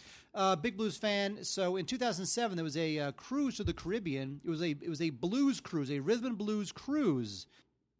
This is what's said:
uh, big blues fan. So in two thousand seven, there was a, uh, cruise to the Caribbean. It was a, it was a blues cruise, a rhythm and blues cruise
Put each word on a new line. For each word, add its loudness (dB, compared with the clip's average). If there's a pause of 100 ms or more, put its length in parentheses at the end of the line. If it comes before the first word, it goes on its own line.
(360)
uh, 4
big -2
blues 0
fan. 0
So 0
in -2
two -2
thousand 0
seven, 0
there -2
was -2
a, 2
uh, 0
cruise -2
to 0
the 2
Caribbean. -2
It -4
was 0
a, 2
it -2
was -2
a 2
blues 2
cruise, -2
a 2
rhythm 2
and -2
blues 0
cruise 0 (520)